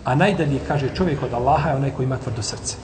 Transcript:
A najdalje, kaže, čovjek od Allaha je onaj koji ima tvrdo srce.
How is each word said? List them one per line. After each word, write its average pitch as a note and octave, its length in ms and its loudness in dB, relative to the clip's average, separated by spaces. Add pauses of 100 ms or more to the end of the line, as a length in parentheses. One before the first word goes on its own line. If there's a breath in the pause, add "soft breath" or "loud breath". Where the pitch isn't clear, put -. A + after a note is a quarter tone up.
A B2+ 100 0
najdalje, D3+ 540 2
kaže, C#3+ 260 0
čovjek F3 280 0
od A#2+ 120 -2
Allaha D3 360 2
je C#3 60 2
onaj C3+ 140 0
koji C3 160 -2
ima C3 100 0
tvrdo A#2 260 -4
srce. - 420 -6